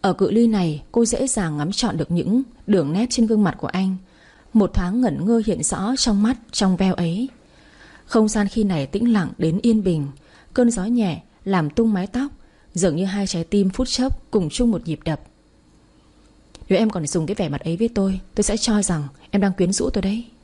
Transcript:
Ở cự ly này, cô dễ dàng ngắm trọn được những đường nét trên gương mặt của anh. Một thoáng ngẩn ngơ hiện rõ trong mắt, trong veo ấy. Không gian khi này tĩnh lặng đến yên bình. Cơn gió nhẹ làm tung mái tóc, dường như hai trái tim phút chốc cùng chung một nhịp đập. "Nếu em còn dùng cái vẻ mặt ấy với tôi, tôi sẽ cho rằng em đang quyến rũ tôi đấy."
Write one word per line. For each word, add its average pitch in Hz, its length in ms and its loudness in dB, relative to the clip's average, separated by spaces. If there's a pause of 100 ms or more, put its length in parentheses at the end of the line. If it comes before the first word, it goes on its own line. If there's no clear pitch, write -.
Ở 190 120 0
cự 185 180 0
ly 233 160 4
này, 175 440 0
cô 233 140 4
dễ 262 220 -2
dàng 165 300 -2
ngắm 147 140 -2
trọn - 260 -2
được 147 140 -2
những 185 320 0 (240)
đường 165 260 2
nét 208 160 0
trên 233 180 2
gương 220 160 4
mặt 175 160 0
của - 80 -8
anh. 190 300 -2 (560)
Một 196 200 4
thoáng 190 280 0
ngẩn 165 240 0
ngơ 226 200 2
hiện 214 180 -2
rõ 214 320 -2
trong 208 280 2
mắt, 247 140 0 (140)
trong 185 260 0
veo 190 160 2
ấy. 175 360 -2 (760)
Không 220 220 2
gian 208 200 0
khi 220 160 0
này 165 240 0
tĩnh 226 260 0
lặng 180 240 2
đến 160 240 0
yên 220 220 2
bình. 160 240 0 (460)
Cơn 240 180 4
gió 185 120 -4
nhẹ 214 400 0 (220)
làm 180 240 2
tung 226 240 2
mái 190 140 -2
tóc, 262 240 -4 (420)
dường 170 220 2
như 180 100 -2
hai 196 220 -4
trái 165 160 -4
tim 196 260 2
phút 185 180 -4
chốc - 440 -4
cùng 180 180 0
chung 240 220 0
một 185 140 -2
nhịp 160 200 -6
đập. - 160 -4 (1500)
"Nếu 190 100 4
em 220 100 2
còn 160 180 -6
dùng 160 180 -2
cái 196 100 -4
vẻ 170 140 -4
mặt 139 120 -6
ấy 170 160 -4
với 226 120 0
tôi, 190 300 0 (160)
tôi 208 80 0
sẽ 202 140 -2
cho 214 240 0
rằng 160 260 -2 (240)
em 202 100 2
đang 196 120 0
quyến 190 200 0
rũ - 160 -2
tôi 196 120 -2
đấy." 208 240 -4 (180)